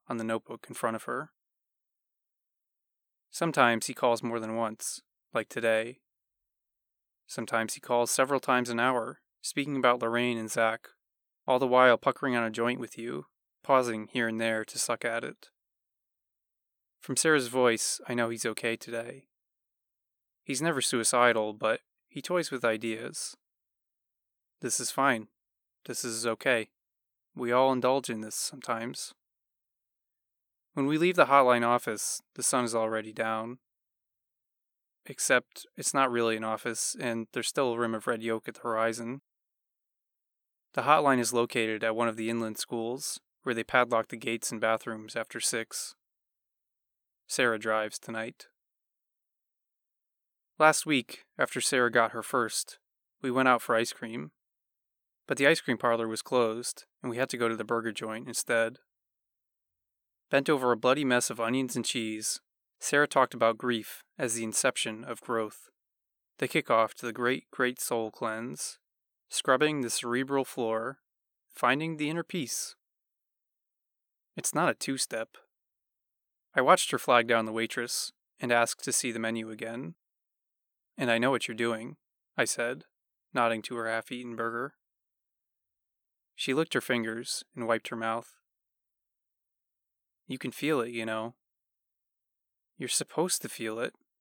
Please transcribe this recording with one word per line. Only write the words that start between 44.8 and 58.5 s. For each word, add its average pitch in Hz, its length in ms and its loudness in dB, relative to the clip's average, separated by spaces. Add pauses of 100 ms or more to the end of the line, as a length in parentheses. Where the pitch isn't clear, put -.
after 113 240 -6
six. - 560 -4 (1300)
Sarah 117 320 2
drives 110 400 -2
tonight. 113 480 -10 (2000)
Last 156 280 6
week, 143 400 -2 (120)
after 135 220 -2
Sarah 123 320 2
got 117 200 4
her 113 120 -8
first, - 560 -4 (420)
we 131 100 -2
went 131 160 4
out 123 140 6
for 120 140 0
ice 113 160 2
cream. 123 400 -10 (960)
But 139 100 -2
the 139 100 4
ice 160 140 6
cream 123 160 -2
parlor 117 300 2
was 110 140 -6
closed, 117 640 -2 (160)
and 127 80 -6
we 117 80 -6
had 123 120 -2
to 123 80 -6
go 117 100 2
to 113 80 0
the 110 80 -6
burger 113 280 -2
joint 110 360 -8
instead. 117 520 0 (1500)